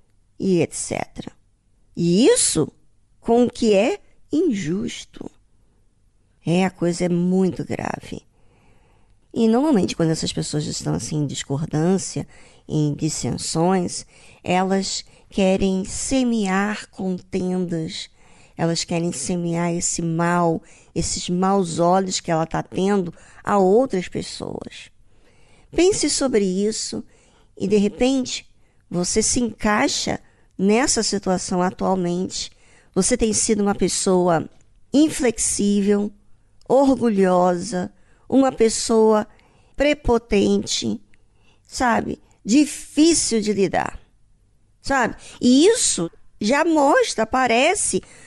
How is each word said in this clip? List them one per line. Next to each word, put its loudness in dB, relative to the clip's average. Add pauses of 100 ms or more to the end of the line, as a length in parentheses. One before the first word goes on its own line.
(380)
e 2
et -2
cetera. -8 (640)
E 2
isso 2 (480)
com 2
o 0
que 2
é 2 (340)
injusto. -4 (1120)
É, 2
a -2
coisa -2
é -2
muito 0
grave. -8 (1120)
E 2
normalmente 2
quando 2
essas -4
pessoas -4
estão -6
assim -6
em 0
discordância, -2 (400)
em 0
dissensões, -2 (360)
elas -2 (240)
querem 0
semear -2
contendas, -6 (480)
elas -2
querem -4
semear -4
esse -4
mal, 0 (320)
esses -6
maus 0
olhos 0
que -8
ela 0
tá -4
tendo -2 (280)
a -2
outras 2
pessoas. -12 (800)
Pense 2
sobre 0
isso -4 (540)
e, -6
de 2
repente, 0 (440)
você -2
se 0
encaixa -2 (380)
nessa 2
situação -2
atualmente. -2 (440)
Você 2
tem 0
sido 0
uma 2
pessoa 2 (460)
inflexível, 0 (560)
orgulhosa, 2 (380)
uma 2
pessoa 2 (480)
prepotente, 0 (640)
sabe? -2 (240)
Difícil 2
de -2
lidar, -2 (840)
sabe? -2 (240)
E 6
isso 2 (280)
já 0
mostra, 2
aparece 2 (240)